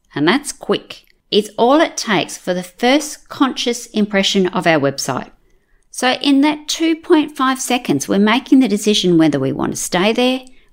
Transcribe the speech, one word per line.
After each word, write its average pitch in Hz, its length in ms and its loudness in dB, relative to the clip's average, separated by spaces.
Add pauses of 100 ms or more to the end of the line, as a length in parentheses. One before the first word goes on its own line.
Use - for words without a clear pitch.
(140)
and 147 120 0
that's 240 240 0
quick, - 540 -8 (260)
is 208 280 0
all 262 220 4
it 294 160 0
takes - 420 -4
for - 160 -6
the 180 80 -6
first - 680 -4
conscious 247 600 -4
impression 196 600 0
of 180 180 -4
our 160 140 2
website. 139 500 -4 (600)
So 254 220 -2 (100)
in 277 180 4
that 302 260 0
two 320 300 -2
point 311 400 0
five 262 240 -2
seconds, - 480 -2
we're 98 100 0
making 233 420 4
the 262 60 4
decision 202 520 2
whether 151 200 4
we 135 140 -2
want - 200 -4
to - 40 -10
stay 190 360 0
there, 254 280 -2 (320)